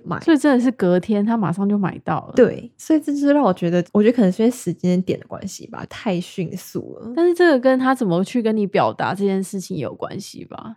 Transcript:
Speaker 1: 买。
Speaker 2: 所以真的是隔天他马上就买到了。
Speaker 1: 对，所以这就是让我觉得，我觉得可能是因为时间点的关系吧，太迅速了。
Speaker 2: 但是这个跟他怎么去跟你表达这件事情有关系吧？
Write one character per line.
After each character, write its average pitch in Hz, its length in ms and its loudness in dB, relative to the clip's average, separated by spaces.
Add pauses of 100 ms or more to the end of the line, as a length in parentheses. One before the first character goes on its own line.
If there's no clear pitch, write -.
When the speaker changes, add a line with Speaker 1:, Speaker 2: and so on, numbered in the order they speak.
Speaker 1:
买。 170 160 -6
Speaker 2:
所 330 140 2
以 294 40 6
真 285 160 4
的 247 80 4
是 247 100 2
隔 180 280 2
天 202 260 0
他 233 120 0
马 180 160 0
上 196 160 0
就 208 80 2
买 190 260 -2
到 160 240 -2
了。 - 80 -18
Speaker 1:
对， - 420 4
所 - 160 -2
以 311 60 4
这 294 140 -6
就 285 60 -4
是 285 120 2
让 294 100 4
我 202 120 4
觉 180 180 -2
得， 175 100 2 (120)
我 208 100 4
觉 214 80 6
得 - 20 2
可 240 80 2
能 185 80 6
是 185 140 -2
因 - 20 4
为 247 60 4
时 175 220 -6
间 180 300 0
点 - 140 -4
的 - 80 -16
关 - 220 -14
系 - 200 -14
吧， - 220 -14
太 185 300 -6
迅 - 380 -8
速 - 420 -12
了。 226 160 -14
Speaker 2:
但 330 100 2
是 349 80 4
这 349 160 4
个 285 80 4
跟 262 220 4
他 254 160 2
怎 247 100 -2
么 175 200 2
去 247 160 -2
跟 220 160 0
你 208 100 0
表 156 240 0
达 135 240 -4
这 202 80 -4
件 190 180 0
事 196 160 -8
情 180 200 -8
有 127 180 -6
关 - 240 -10
系 - 240 -16
吧？ - 340 -16